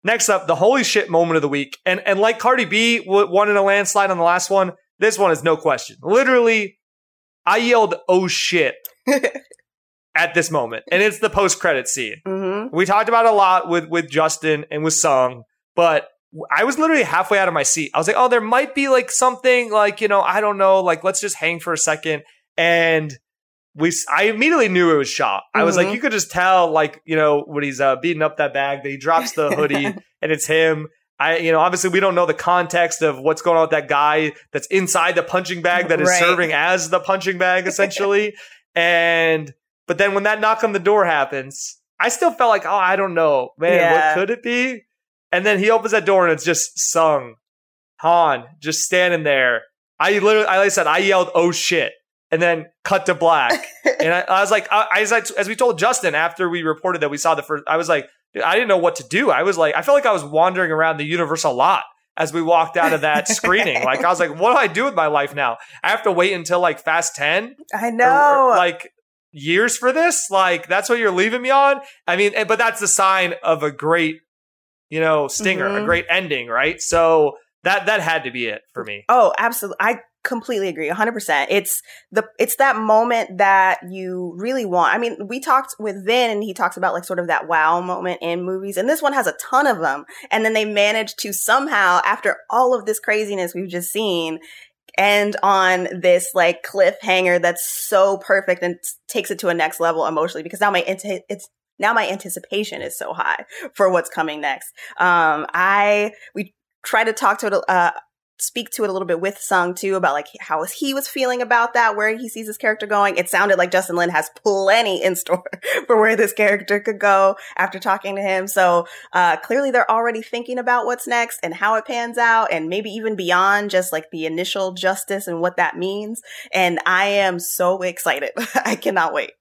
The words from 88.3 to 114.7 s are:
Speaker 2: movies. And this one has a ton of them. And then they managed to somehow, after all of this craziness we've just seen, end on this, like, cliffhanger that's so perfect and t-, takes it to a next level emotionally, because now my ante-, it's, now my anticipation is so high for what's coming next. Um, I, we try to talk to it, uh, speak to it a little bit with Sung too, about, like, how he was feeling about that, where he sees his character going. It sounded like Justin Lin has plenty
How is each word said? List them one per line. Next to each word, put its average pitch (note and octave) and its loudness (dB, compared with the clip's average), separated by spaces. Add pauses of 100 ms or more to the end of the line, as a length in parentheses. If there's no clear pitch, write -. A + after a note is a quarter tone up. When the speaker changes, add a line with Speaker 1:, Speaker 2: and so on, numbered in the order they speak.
Speaker 2:
movies. F#3+ -8
And A3+ -2
this D4+ 0
one C#4+ -2
has B3 0
a D#3+ -4
ton C#4 0
of A3 0
them. D3 -4 (260)
And A3 0
then A3 0
they A3 0
managed G#3+ -2
to G3+ -8
somehow, C4 2
after G3+ -2 (140)
all B3 2
of G3+ -10
this G#3+ -4
craziness G3+ -4
we've F3+ -8
just F3 -8
seen, E3+ -4 (580)
end G#3 2
on F#3 2 (140)
this, F3+ 2
like, F3 2
cliffhanger F#3 2
that's F3 -2
so G3 0
perfect F#3+ -2
and F3 -4
t-, - -10 (180)
takes - -6
it F#3 -8
to G3+ -4
a E3+ 0
next D#3+ -2
level E3 0
emotionally, D#3+ -4
because F3 -14
now G#3 2
my F3+ 0
ante-, F#3+ -6
it's, G3+ -10 (300)
now G#3 0
my A3 0
anticipation G3 -8
is C#3 -12
so - -10
high - -4 (280)
for F#3+ 2
what's F3 0
coming D#3 -6
next. C#3 -8 (240)
Um, E3 2
I, G#3 2 (240)
we F#3 -10 (300)
try A3+ 0
to A3 -2
talk G#3+ 0
to A3 -4
it, G3 -2 (160)
uh, F3 2 (500)
speak - -8
to G#3+ -4
it G3 -2
a F#3+ -4
little F#3+ -4
bit E3+ -2
with G3 -4
Sung F3+ -2
too, G3 -4
about, E3 0
like, D3 -4 (120)
how D#3 -4
he C4+ -6
was C4+ -6
feeling B3 -2
about A#3+ 0
that, A3+ 2
where G#3+ 0
he A#3+ -12
sees A3 -12
his G#3+ -12
character G#3+ -2
going. G3+ 2
It F3+ -2
sounded G3 2
like F3+ 2
Justin F3+ -2
Lin F3 2
has D#3 -2 (140)
plenty G3 2